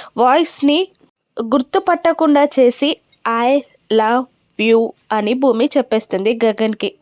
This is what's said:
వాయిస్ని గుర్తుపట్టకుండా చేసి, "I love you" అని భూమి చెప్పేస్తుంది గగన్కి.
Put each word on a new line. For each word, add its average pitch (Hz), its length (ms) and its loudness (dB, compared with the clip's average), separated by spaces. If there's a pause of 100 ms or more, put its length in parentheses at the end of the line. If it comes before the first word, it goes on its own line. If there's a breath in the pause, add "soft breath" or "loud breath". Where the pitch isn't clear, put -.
(180 loud breath)
వాయిస్ని 294 720 0 (560)
గుర్తుపట్టకుండా 320 1000 0
చేసి, 269 520 0 (460)
"I 269 180 2 (320)
love 226 320 2 (340)
you" 226 300 2 (220)
అని 214 220 0
భూమి 254 440 0
చెప్పేస్తుంది 220 680 -2
గగన్కి. 214 460 -2 (100)